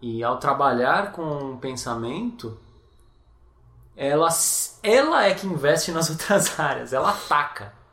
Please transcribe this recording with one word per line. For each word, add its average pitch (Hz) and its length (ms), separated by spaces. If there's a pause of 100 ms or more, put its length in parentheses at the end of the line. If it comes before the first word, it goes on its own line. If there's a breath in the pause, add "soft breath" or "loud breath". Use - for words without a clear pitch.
e 113 200
ao 123 160
trabalhar 139 760
com 143 420
o 120 40
pensamento, 123 1000 (1400)
ela, 147 320 (540)
ela 269 420
é 202 100
que - 120
investe 160 460
nas 160 160
<laughs> - 20
outras - 500
áreas, 127 320
ela 151 180
ataca, 147 640 (200)